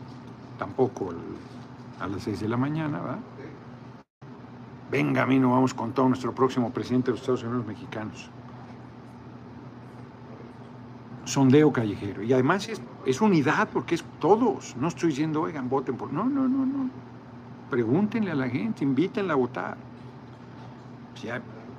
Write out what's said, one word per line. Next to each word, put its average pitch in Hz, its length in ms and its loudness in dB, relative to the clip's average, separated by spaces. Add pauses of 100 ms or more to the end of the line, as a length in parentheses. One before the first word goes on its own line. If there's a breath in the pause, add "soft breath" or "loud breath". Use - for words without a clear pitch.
(580)
Tampoco 98 520 0
el 82 60 -8 (840)
a 92 80 -4
las 95 140 -4
seis 104 180 -2
de 104 80 -2
la 117 80 2
mañana, 147 440 0
¿verdad? 143 180 -4 (1700)
Venga, 135 320 2
a 120 40 2
mí 131 120 6
no 127 140 6
vamos 127 220 6
con 117 180 -4
todo 131 160 6
nuestro 123 260 2
próximo 127 380 4
presidente 123 340 2
de 127 60 4
los 101 80 -2
Estados 123 240 0
Unidos 117 220 -2
mexicanos. - 640 -8 (3000)
Sondeo 139 480 8
callejero. 101 520 -2
Y 120 80 4
además 151 360 4
es, 220 140 -6 (240)
es 131 140 2
unidad, 175 520 6
porque 156 220 0
es 160 100 0 (140)
todos. 202 580 4
No 139 120 0
estoy 165 220 0
diciendo, 151 320 0
"Oigan, 151 260 -2
voten 135 280 0
por", 127 160 -6
no, 175 120 2
no, 269 240 4
no, 135 180 4
no. 269 240 0 (800)
Pregúntenle 175 600 2
a - 20 -2
la 131 140 0
gente, 180 340 -2
invítenla 165 520 2
a - 20 4
votar. 120 400 0 (1400)
O - 20 -14
sea, 117 240 -6 (380)